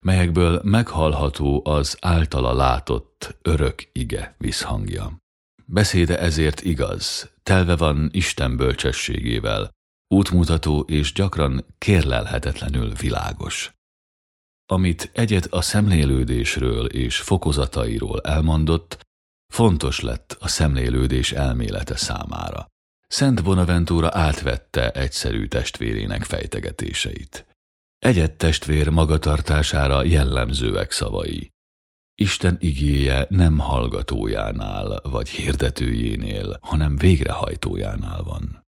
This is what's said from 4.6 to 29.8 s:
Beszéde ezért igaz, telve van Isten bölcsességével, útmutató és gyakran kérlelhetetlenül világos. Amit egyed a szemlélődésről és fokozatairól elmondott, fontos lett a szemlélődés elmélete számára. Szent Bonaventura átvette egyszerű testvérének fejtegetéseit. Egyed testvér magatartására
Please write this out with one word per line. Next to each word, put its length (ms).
Beszéde 480
ezért 420
igaz, 720
telve 340
van 360
Isten 440
bölcsességével, 1120
útmutató 680
és 320
gyakran 520
kérlelhetetlenül 1120
világos. 800
Amit 460
egyed 380
a 100
szemlélődésről 1300
és 320
fokozatairól 1000
elmondott, 840
fontos 480
lett 400
a 80
szemlélődés 840
elmélete 640
számára. 720
Szent 340
Bonaventura 680
átvette 800
egyszerű 560
testvérének 760
fejtegetéseit. 1200
Egyed 340
testvér 560
magatartására 1120